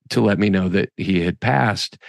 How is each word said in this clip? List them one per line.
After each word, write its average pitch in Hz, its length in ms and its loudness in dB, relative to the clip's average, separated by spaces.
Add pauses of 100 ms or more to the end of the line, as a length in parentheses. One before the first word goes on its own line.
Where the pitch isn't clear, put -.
to 120 120 0
let 101 180 2
me 104 100 2
know 95 200 2
that 95 280 0
he 85 240 -2
had 87 180 -2
passed. 123 580 -2 (120)